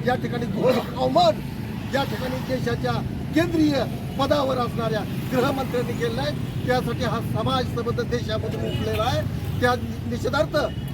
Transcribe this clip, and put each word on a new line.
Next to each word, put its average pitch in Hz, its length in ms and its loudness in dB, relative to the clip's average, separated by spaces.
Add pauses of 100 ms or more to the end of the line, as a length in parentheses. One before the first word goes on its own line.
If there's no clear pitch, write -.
या 247 80 4
ठिकाणी 240 300 -2
घोर 220 260 2 (260)
अवमान 262 380 4 (580)
या 269 100 2
ठिकाणी 254 520 -2
देशाच्या 240 360 0 (440)
केंद्रीय 320 380 4 (460)
पदावर 277 380 2
असणाऱ्या 226 420 0 (320)
गृहमंत्र्यांनी 247 640 0
केलेला 240 280 -2
आहे. 294 100 0 (360)
त्यासाठी 247 360 2
हा 226 160 0
समाज 247 460 0
सबंध 233 360 -2
देशामधून 220 600 -2
उठलेला 214 420 0
आहे. 285 180 2 (400)
त्या 247 140 4 (340)
निषेधार्थ 269 480 0 (360)